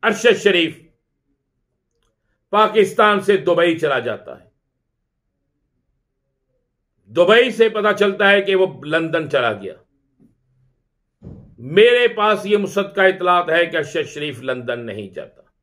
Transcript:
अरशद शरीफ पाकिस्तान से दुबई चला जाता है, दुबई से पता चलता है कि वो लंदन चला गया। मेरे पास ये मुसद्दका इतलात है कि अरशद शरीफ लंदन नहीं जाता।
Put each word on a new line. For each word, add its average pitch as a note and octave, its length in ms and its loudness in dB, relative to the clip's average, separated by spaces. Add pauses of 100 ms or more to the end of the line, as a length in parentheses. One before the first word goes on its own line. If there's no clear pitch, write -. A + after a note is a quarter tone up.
अरशद A3 340 2
शरीफ F3 420 0 (1700)
पाकिस्तान G#3+ 680 2
से G3 180 0
दुबई E3+ 380 0
चला D3 240 -2
जाता A2+ 340 -10
है, - 160 -20 (2500)
दुबई G#3 400 4
से A3+ 200 2
पता G#3+ 240 0
चलता G3 340 0
है G3+ 140 4
कि G3 120 -2
वो F#3+ 120 2 (200)
लंदन D#3+ 420 -2
चला B2 260 0
गया। F#2+ 200 -14 (2000)
मेरे A#3+ 420 4
पास G#3 320 0
ये G#3 120 0
मुसद्दका G3 500 0
इतलात F3+ 420 0
है E3+ 160 2
कि E3 100 -6
अरशद D3+ 300 -6
शरीफ D3 360 -12
लंदन B2 400 -8
नहीं G#2 300 -12
जाता। - 400 -20 (100)